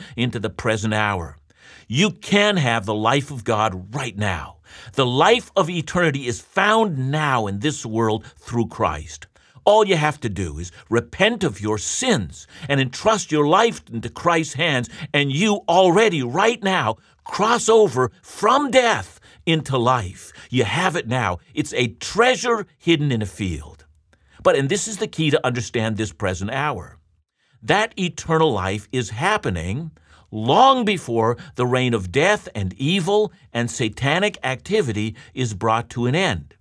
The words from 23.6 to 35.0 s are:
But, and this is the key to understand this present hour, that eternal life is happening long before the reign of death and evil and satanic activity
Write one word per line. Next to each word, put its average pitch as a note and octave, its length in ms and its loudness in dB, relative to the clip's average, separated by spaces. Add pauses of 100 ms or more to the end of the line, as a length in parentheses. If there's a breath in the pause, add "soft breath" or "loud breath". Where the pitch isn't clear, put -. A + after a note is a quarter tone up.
But, F3+ 140 4
and C3+ 140 2
this G3 180 -2
is G#3+ 100 -10
the A3 100 -4
key D#3+ 220 -2
to D3 160 2
understand A2+ 520 -2
this G#2+ 140 -4
present F#2+ 380 -6
hour, C3 480 -6 (640)
that G3 380 2
eternal D#3+ 520 0
life G2 400 -4
is A#2 200 -4
happening C3 800 -4 (440 soft breath)
long A3 480 4
before A#2+ 540 0 (160 loud breath)
the B2 120 -2
reign B2 280 2
of F#2 180 -2
death F3 440 2
and F#2+ 180 -4
evil F#3+ 580 0 (220 soft breath)
and A#2 160 -2
satanic C#3+ 760 0
activity B2+ 720 -2 (200 loud breath)